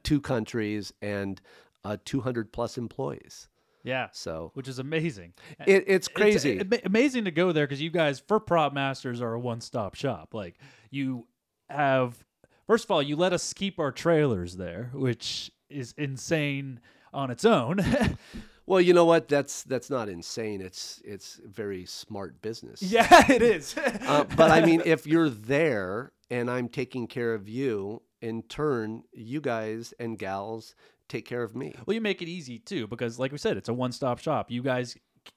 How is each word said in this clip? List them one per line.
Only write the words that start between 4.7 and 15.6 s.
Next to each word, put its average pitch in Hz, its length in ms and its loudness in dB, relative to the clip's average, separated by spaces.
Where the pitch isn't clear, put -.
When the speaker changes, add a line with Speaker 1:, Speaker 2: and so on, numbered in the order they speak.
Speaker 2:
amazing. 131 540 -6
Speaker 1:
It, 196 200 6
it's - 0 -
Speaker 2:
It's 190 200 2
Speaker 1:
crazy. 185 520 4
Speaker 2:
ama-, 202 240 0
amazing 233 420 2
to 185 60 -2
go 175 200 2
there 151 160 2
'cause 135 120 -6
you 160 120 -4
guys, 151 280 2
for 214 200 2
prop 160 340 2
masters, 135 480 -4
are 113 120 -2
a 117 60 -4
one-stop 113 540 -6
shop. 90 400 -6
Like, 95 240 -10
you 131 380 -6
have, 135 560 0
first 220 200 2
of - 60 -16
all, 160 120 2
you 143 120 -2
let 180 180 2
us - 200 -4
keep 196 260 -6
our 147 120 -2
trailers 120 680 2
there, 92 360 -8
which - 580 -4